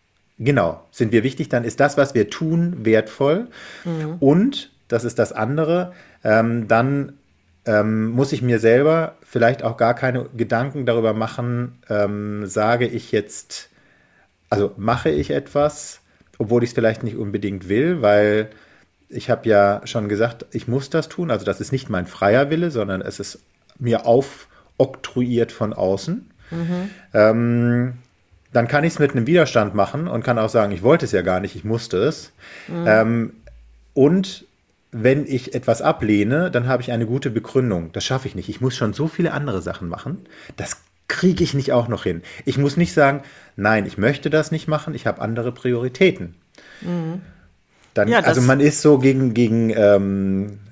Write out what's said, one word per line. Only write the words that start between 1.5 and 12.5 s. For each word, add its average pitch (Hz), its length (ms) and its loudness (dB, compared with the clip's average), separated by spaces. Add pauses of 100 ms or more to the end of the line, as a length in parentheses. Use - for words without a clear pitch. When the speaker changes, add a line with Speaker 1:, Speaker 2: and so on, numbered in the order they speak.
Speaker 1:
ist - 160 -4
das, 143 160 2
was 139 160 2
wir - 160 2
tun, 165 560 -2
wertvoll. 139 640 2 (380)
Speaker 2:
Mhm. 160 340 -6
Speaker 1:
Und, 175 500 2 (180)
das 117 160 -2
ist 120 160 -6
das 110 140 0
andere, 160 580 -2 (320)
ähm, 113 460 2
dann, 131 440 0 (520)
ähm, 110 460 0
muss 135 220 0
ich 117 80 -2
mir 120 180 2
selber 147 560 4 (100)
vielleicht 123 380 0
auch 117 140 -2
gar 120 180 2
keine 127 400 -4
Gedanken 123 500 -2
darüber 113 280 0
machen, 120 680 -6 (100)
ähm, 104 560 -4
sage 113 420 0